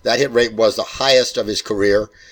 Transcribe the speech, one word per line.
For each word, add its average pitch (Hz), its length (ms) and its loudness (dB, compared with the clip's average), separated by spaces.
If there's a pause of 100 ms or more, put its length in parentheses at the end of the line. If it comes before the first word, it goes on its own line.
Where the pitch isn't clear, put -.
That 117 160 0
hit 135 120 -2
rate 117 220 0
was 107 220 2
the 110 80 -4
highest 131 540 0
of 107 100 -4
his 104 160 -4
career. 101 460 2 (220)